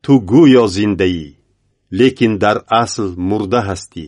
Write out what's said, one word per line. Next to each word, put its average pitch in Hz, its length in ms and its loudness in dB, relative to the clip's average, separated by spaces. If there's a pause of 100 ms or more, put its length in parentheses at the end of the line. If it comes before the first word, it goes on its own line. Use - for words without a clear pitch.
Ту - 80 -2 (100)
гӯё 123 460 4
зиндаӣ, 92 600 -2 (640)
лекин 117 460 0
дар 104 200 0 (120)
асл 113 380 -2 (100)
мурда 101 440 -4
ҳастӣ. 92 460 -10